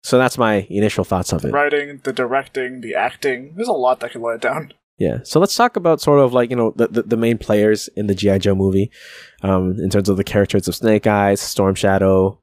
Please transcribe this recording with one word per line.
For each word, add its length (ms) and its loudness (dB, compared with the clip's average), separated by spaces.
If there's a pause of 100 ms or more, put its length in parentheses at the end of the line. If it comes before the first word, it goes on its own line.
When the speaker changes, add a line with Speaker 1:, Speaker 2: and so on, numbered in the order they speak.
Speaker 1:
So 160 0
that's 200 0
my 320 0
initial 340 0
thoughts 280 -2
of 100 -4
Speaker 2:
The 60 -4
Speaker 1:
it. 60 -4
Speaker 2:
writing, 500 -2
the 80 -6
directing, 680 -4
the 140 -10
acting. 640 -4
There's 120 -6
a 40 -2
lot 280 0
that 120 -10
could 100 -12
let 140 -4
it 40 -12
down. 320 -4 (260)
Speaker 1:
Yeah. 260 0
So 160 2
let's 160 0
talk 200 2
about 240 2
sort 200 4
of, 120 4
like, 180 2
you 60 -2
know, 200 0
the, 120 2
the, 140 -2
the 140 -2
main 220 0
players 580 2
in 100 -4
the 80 0
G 160 0
I 80 2
Joe 160 0
movie, 360 0 (520)
um, 380 0
in 100 -2
terms 180 0
of 80 2
the 80 -2
characters 440 0
of 80 -4
Snake 300 2
Eyes, 340 2
Storm 340 0
Shadow. 680 2